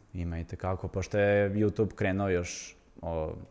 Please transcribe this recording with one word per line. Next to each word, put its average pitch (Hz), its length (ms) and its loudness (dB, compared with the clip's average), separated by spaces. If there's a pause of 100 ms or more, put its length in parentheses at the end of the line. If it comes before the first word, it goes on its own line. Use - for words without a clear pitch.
(120)
ima 85 260 -4
i 82 60 -6
tekako, 92 440 -6
pošto 98 300 -2
je 101 320 6
YouTube 104 440 2
krenuo 98 340 0
još, - 480 -2 (260)
o, 80 300 -4 (180)